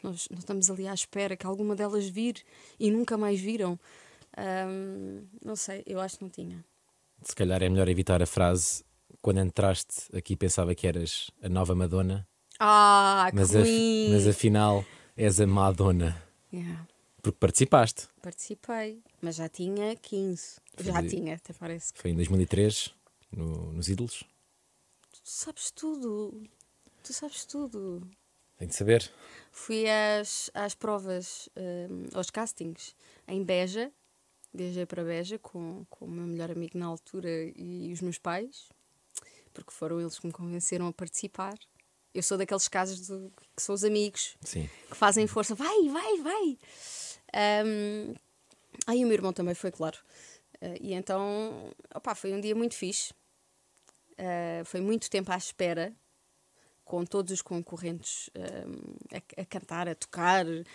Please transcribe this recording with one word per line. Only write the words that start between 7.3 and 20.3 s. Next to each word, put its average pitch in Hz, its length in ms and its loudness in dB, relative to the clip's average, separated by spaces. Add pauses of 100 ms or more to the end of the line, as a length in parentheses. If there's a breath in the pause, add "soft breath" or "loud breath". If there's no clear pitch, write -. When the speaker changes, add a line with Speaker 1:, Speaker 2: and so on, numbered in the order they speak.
Speaker 2:
calhar 92 300 2
é 92 40 6
melhor 92 200 6
evitar 90 340 4
a 87 40 4
frase: - 580 2 (360)
"Quando 98 200 4
entraste 95 760 0
aqui 90 200 -2
pensava 90 400 2
que - 100 0
eras 85 440 -2 (120)
a 98 60 -6
nova 90 260 2
Madonna." 92 540 2 (320)
Speaker 1:
Ah, 202 720 10
Speaker 2:
Mas 95 220 6
af-, 220 80 10
Speaker 1:
Queen. 226 480 4
Speaker 2:
mas - 160 8
afinal 104 560 4 (320 loud breath)
és 101 240 4
a 104 60 6
Madonna. 92 760 4 (300)
Speaker 1:
Yeah. 170 340 -8 (360)
Speaker 2:
Porque - 160 0
participaste. 117 720 6 (140)
Speaker 1:
Participei, 220 800 -10 (180)
mas 165 160 -4
já 160 120 -6
tinha 202 480 -4
quinze. 190 640 -6 (140)